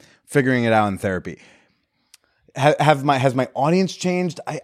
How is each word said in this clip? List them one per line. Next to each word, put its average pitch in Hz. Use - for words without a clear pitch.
figuring 127
it 113
out 107
in 92
therapy. 92
Ha-, 139
have 143
my, 143
has 127
my 127
audience 175
changed? 180
I, -